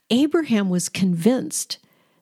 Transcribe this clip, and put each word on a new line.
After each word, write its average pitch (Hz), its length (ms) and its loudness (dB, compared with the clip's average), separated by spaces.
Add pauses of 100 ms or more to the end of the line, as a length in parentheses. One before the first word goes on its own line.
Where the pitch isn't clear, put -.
Abraham 247 600 0
was 180 200 -2
convinced 190 880 -2 (440)